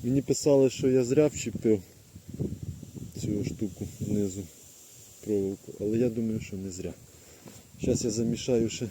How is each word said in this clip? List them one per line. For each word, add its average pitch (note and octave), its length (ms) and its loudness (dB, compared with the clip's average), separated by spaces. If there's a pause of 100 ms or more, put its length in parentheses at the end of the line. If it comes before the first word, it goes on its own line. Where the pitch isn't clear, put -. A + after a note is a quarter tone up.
Мені C3 200 2
писали, C#3 480 6
що - 180 0
я B2+ 160 6
зря D3 220 4
вчепив A2 560 0 (1400)
цю G#2 240 -2
штуку G2+ 420 -6 (140)
знизу G2+ 420 -2 (800)
проволоку, G2 560 -2
але G#2+ 180 0
я B2 100 4
думаю, A2+ 320 -2
що - 160 -10
не F#2+ 140 -8
зря. F2+ 220 -8 (880)
Щас B2 220 2
я A#2 60 0
замішаю A2+ 580 0
ще A2+ 220 -6